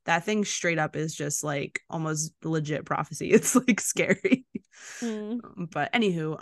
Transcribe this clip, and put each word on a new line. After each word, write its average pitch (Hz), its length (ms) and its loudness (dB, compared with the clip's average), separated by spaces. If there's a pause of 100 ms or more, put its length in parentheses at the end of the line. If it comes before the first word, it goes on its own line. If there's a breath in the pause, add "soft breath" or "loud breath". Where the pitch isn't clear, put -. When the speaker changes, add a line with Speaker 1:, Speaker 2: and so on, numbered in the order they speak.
Speaker 1:
that 165 180 2
thing 208 220 0
straight 170 320 0
up 156 180 0
is 156 200 -4
just, 147 280 -4
like, 143 460 -4
almost 156 440 -4 (100)
legit 156 420 -2
prophecy. - 460 -4
<laughs> - 20 8
It's, - 220 6
like, 240 240 2
scary. - 680 2 (580 loud breath)
Speaker 2:
Mm. 220 400 -4
Speaker 1:
Um, - 280 -8
but 147 220 -2
anywho, 170 480 2